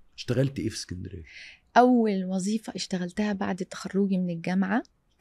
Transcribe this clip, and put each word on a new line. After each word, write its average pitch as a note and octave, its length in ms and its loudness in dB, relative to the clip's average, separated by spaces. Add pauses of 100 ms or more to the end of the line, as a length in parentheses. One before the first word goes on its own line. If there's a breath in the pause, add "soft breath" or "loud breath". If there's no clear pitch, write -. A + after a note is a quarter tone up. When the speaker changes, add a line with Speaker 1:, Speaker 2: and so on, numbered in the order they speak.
(160)
Speaker 1:
اشتغلت C3+ 420 0
إيه G#2+ 100 -4
في - 80 -6
اسكندرية؟ F#2 460 -10 (540 loud breath)
Speaker 2:
أول A3+ 480 6
وظيفة F#3+ 520 -4
اشتغلتها F#3 560 -4
بعد G3 240 -4
تخرجي F#3+ 600 -2
من F3+ 120 0
الجامعة F#3 520 0 (380)